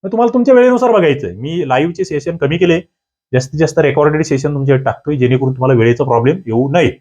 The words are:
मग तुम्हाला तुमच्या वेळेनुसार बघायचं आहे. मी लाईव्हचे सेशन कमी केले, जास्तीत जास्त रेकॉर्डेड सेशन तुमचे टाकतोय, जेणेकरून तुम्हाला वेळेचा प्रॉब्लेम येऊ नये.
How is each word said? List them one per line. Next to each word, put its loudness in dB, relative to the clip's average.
मग -10
तुम्हाला 0
तुमच्या 4
वेळेनुसार 4
बघायचं 2
आहे. -10
मी -8
लाईव्हचे -2
सेशन -6
कमी -2
केले, 2
जास्तीत -2
जास्त 0
रेकॉर्डेड 0
सेशन -2
तुमचे 0
टाकतोय, -4
जेणेकरून 0
तुम्हाला 0
वेळेचा 2
प्रॉब्लेम 0
येऊ -4
नये. 2